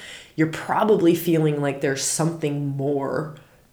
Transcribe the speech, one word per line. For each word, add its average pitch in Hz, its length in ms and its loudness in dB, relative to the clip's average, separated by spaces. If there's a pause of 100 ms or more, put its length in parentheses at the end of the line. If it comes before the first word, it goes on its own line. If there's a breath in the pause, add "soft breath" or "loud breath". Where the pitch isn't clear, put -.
(360 loud breath)
you're 156 120 2
probably 170 680 2
feeling 156 460 2
like 139 200 -2
there's 135 220 0
something 156 640 -2
more 139 680 -2 (380 loud breath)